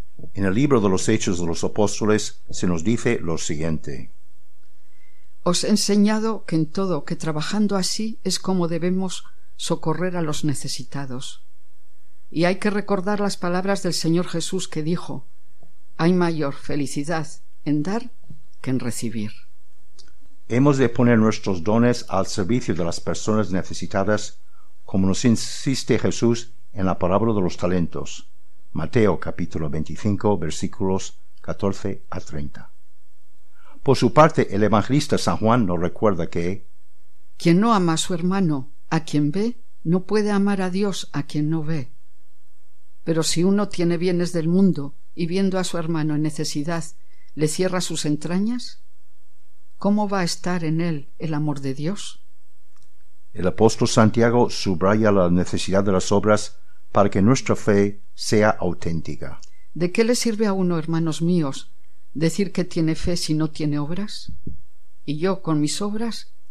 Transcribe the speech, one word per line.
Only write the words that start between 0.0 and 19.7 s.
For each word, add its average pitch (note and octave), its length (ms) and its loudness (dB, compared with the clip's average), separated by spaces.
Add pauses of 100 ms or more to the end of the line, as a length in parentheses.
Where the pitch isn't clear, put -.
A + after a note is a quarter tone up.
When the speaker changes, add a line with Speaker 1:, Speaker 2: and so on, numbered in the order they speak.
Speaker 1:
En G2 120 2
el F#2+ 80 4
libro C3 280 4
de G2+ 80 4
los F#2 200 2
Hechos G2+ 300 2
de F2 60 0
los E2 180 0
Apóstoles G#2 880 2
se - 180 0
nos E2+ 160 2
dice A#2 380 0
lo E2 160 0
siguiente. D2+ 760 -2 (1300)
Speaker 2:
Os F3 200 0
he - 60 -2
enseñado G#3+ 760 2
que - 100 -2
en D#3 120 2
todo, F3+ 360 -2
que E3+ 120 -4
trabajando G3 600 0
así G#3+ 480 -2
es F#3 160 0
como F#3 280 0
debemos F3+ 560 -2 (320)
socorrer E3+ 600 -2
a F3 60 0
los D3+ 220 0
necesitados. C3+ 1000 -4 (840)
Y D#3 160 2
hay F#3+ 120 2
que G#3 120 0
recordar G3+ 500 0
las G3 180 0
palabras F#3+ 460 0
del F3 100 0
Señor E3+ 340 2
Jesús F3 400 -2
que D#3 160 -4
dijo, D3+ 420 -2 (720)
"Hay E3+ 160 4
mayor E3 400 2
felicidad D3 720 0 (380)
en D3 160 2
dar G#3 300 -2 (500)
que - 80 -2
en C3 100 2
recibir". A2+ 520 0 (1160)